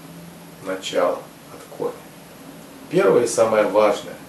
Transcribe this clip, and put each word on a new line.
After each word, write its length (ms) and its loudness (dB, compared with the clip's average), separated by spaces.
начала, 520 -2
от 260 -20
корня. 160 -6
Первое 340 4
и 40 -2
самое 360 4
важное — 500 2